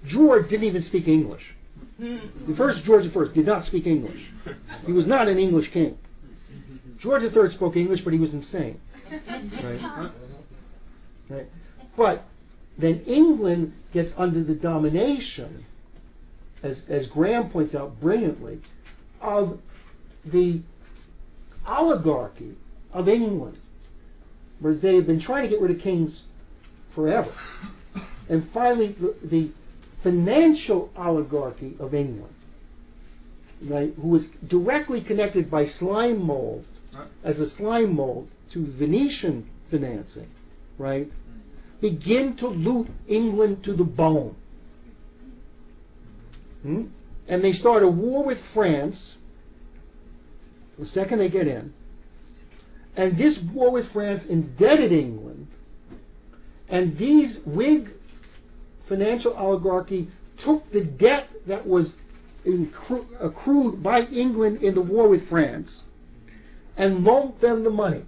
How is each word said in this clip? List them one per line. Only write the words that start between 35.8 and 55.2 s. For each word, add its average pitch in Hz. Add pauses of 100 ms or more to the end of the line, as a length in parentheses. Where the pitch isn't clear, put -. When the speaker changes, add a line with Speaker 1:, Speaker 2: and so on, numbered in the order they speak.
Speaker 1:
mold, 127 (300)
Speaker 2:
Huh? 135 (180)
Speaker 1:
as 151
a 151
slime 214
mold 131 (240)
to 156
Venetian 151 (220)
financing, 120 (480)
right, 135 (720)
begin 214
to 240
loot 226 (220)
England 208
to 202
the 175
bone. 147 (2250)
Hmm? 165 (460)
And 180
they 190
start 220
a 190
war 240
with 262 (140)
France 170 (1800)
the 147
second 196
they 190
get 175
in. 127 (1200)
And 185
this 302 (160)
war 254
with 240
France 202
indebted 185
England, 127 (1200)